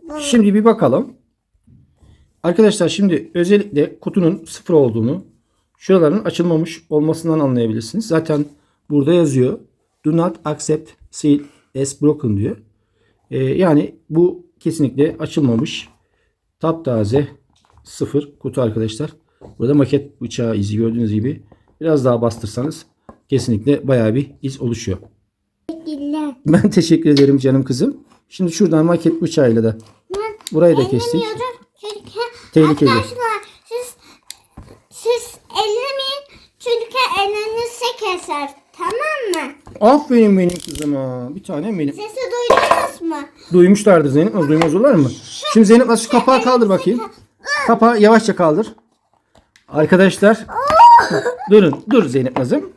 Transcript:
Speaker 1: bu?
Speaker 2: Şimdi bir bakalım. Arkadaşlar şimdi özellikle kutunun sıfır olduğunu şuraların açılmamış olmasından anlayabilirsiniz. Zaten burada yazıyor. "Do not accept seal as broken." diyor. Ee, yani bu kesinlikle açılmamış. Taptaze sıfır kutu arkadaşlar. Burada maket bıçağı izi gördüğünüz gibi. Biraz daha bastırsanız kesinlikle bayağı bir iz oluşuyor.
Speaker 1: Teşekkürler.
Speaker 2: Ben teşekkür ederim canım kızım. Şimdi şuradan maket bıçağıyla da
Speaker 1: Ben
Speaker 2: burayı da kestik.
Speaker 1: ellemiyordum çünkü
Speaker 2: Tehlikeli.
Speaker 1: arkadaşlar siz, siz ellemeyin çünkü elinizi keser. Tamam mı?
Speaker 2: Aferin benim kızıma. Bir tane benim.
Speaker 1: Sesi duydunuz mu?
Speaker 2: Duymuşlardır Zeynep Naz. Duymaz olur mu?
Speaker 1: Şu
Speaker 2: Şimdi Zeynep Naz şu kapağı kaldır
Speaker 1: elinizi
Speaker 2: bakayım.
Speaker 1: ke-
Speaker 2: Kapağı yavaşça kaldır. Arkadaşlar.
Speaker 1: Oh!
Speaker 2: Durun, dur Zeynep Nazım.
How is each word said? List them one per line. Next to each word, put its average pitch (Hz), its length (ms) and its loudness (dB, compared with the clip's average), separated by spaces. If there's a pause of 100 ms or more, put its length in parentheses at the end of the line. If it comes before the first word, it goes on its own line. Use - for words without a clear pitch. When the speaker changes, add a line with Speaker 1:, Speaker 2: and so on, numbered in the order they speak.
Speaker 1:
bu? 302 100 -12
Speaker 2:
Şimdi 240 340 2
bir 208 120 0
bakalım. 208 480 0 (1300)
Arkadaşlar 185 460 2
şimdi 185 440 -2
özellikle 175 680 0
kutunun 175 460 -2
sıfır - 280 -6
olduğunu 131 520 0 (520)
şuraların 185 480 2
açılmamış 165 640 -2
olmasından 160 500 0
anlayabilirsiniz. 123 680 -2
Zaten 160 380 -2 (440)
burada 147 240 0
yazıyor. 143 460 0 (460)
"Do 156 120 0
not 170 180 -2 (100)
accept 151 460 -4 (200)
seal 143 280 0 (420)
as 135 200 -6
broken." 147 360 0
diyor. 120 200 -4 (760)
Ee, 131 120 -8
yani 151 520 0 (140)
bu 175 360 0 (140)
kesinlikle 156 600 -2
açılmamış. 143 720 -4 (680)
Taptaze 139 680 -2 (560)
sıfır - 560 -6
kutu 135 220 -6
arkadaşlar. 113 480 -4 (500)
Burada 131 140 0
maket 139 480 0
bıçağı 113 340 -4
izi 104 220 -2
gördüğünüz 113 360 -2
gibi. 110 300 -4 (380)
Biraz 156 240 0
daha 120 160 2
bastırsanız 120 640 -6 (440)
kesinlikle 127 580 -2
bayağı 117 280 0
bir 135 160 -4 (100)
iz 135 200 -10
oluşuyor. 110 360 -6 (720)
Speaker 1:
Teşekkürler. 302 680 -8 (100)
Speaker 2:
Ben 170 240 2
teşekkür 160 400 2
ederim 139 280 4
canım 135 260 0
kızım. 135 340 -4 (320)
Şimdi 180 220 -4
şuradan 160 340 2
maket 165 360 0
bıçağıyla 123 420 2
da 110 140 -2 (400)
Speaker 1:
Ben 403 40 -6 (300)
Speaker 2:
burayı 165 260 4
da 359 100 0
kestik. 466 280 -4
Speaker 1:
ellemiyordum 453 300 -6 (360)
çünkü 415 380 -14 (340)
Speaker 2:
Tehlikeli. 151 360 2
Speaker 1:
arkadaşlar 427 520 -4 (240)
siz, 494 300 -12 (920)
siz - 480 -6 (140)
ellemeyin 539 720 -4 (360)
çünkü 466 380 -6 (240)
elinizi 440 640 -6 (140)
keser. 339 500 -6 (280)
Tamam 427 680 -4
mı? 285 60 -16 (280)
Speaker 2:
Aferin 226 560 4
benim 175 280 0
kızıma. 131 720 -8
Bir 196 80 -16
tane 180 360 -8
benim. 143 140 -4
Speaker 1:
Sesi 415 220 -14
duydunuz - 840 -2
mu? 311 260 -8 (260)
Speaker 2:
Duymuşlardır 180 560 4
Zeynep 160 240 0
Naz. 175 160 -2
Duymaz 160 260 2
olur 247 180 4
mu? 143 160 4
Speaker 1:
Şu - 440 -14
Speaker 2:
Şimdi 220 120 8
Zeynep 233 220 6
Naz 226 160 0
şu - 60 -12
kapağı 254 340 2
kaldır 247 220 2
Speaker 1:
elinizi 190 140 0
Speaker 2:
bakayım. 196 200 -2
Speaker 1:
ke- - 680 -8
Speaker 2:
Kapağı 226 340 2
yavaşça 214 340 4
kaldır. 170 400 0 (920)
Arkadaşlar. 185 800 4
Speaker 1:
Oh! 622 720 6 (300)
Speaker 2:
Durun, 196 380 6
dur 220 160 4
Zeynep 131 320 -2
Nazım. 254 400 -2